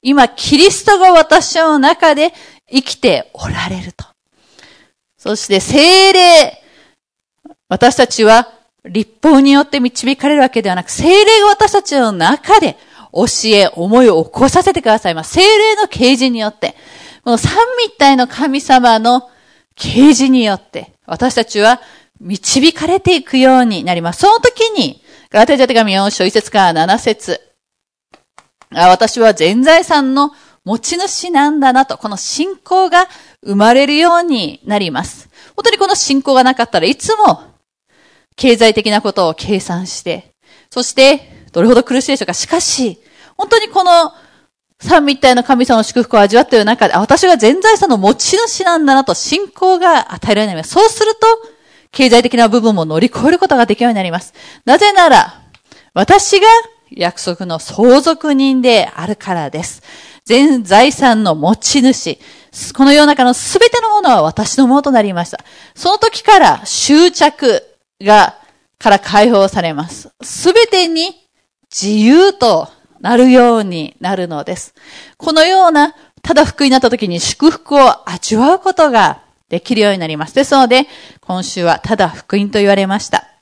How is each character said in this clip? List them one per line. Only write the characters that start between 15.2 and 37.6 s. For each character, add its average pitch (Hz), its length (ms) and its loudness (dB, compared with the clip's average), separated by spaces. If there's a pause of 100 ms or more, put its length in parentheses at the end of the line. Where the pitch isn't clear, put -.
す。 - 80 -16
聖 311 80 0
霊 427 340 2
の 415 140 -2
啓 254 280 0
示 254 120 -2
に 233 100 -4
よ 214 100 -6
っ 214 100 -12
て、 - 180 -10 (480)
こ 247 80 -4
の 226 60 0
三 - 140 -4
位 466 360 -2
一 - 80 -18
体 277 200 4
の 254 120 0
神 269 320 -4
様 247 400 0
の 247 280 -2 (460)
啓 277 400 2
示 262 140 0
に 254 160 0
よ 208 100 -2
っ 185 60 -10
て、 - 320 -20 (140)
私 240 280 -6
た 233 100 -2
ち 214 160 -6
は 226 200 2 (400)
導 262 540 -2
か 311 120 -8
れ 359 140 0
て 359 160 0
い 269 80 -8
く - 140 -4
よ 262 220 4
う 247 40 0
に 208 180 -4
な 180 120 -4
り 170 80 -6
ま 170 100 -6
す。 - 80 -14
そ 381 80 2
の 453 120 2
時 453 300 -2
に、 294 320 -6 (280)
ガ 202 100 0
ラ 226 60 6
テ 302 60 0
ヤ 277 60 0
人 254 40 2
の 262 60 2
手 254 60 -4
紙 220 200 0
四 196 160 -2
章 - 160 -4
一 - 60 0
節 - 180 -4
か 196 160 0
ら 170 60 0
七 170 260 0
節。 214 420 -6 (1300)
「あ、 170 140 4
私 214 320 0
は 220 120 4
全 190 300 -2
財 330 220 2
産 277 300 -2
の 285 180 -2 (320)
持 214 140 -6
ち 339 200 -8
主 359 320 -8
な 294 200 0
ん 302 100 -4
だ 262 120 2
な」 262 140 0
と、 - 100 -10
こ - 120 -12
の 208 80 -10
信 359 400 -8
仰 370 340 -2
が 349 180 0 (340)
生 196 140 -6
ま 214 180 4
れ 269 120 2
る 294 100 -2
よ 339 200 2
う 339 60 0
に 247 440 -6
な 208 120 -4
り 190 120 -4
ま 139 140 -6
す。 - 260 -20 (260)
本 403 80 -10
当 466 60 2
に - 80 -4
こ 392 80 -4
の 381 80 -2
信 - 260 -2
仰 269 140 -4
が 254 100 4
な 262 100 0
か 233 100 -4
っ 233 60 -8
た - 80 -2
ら 165 80 0
い 240 80 -2
つ - 220 -4
も 403 260 0 (920)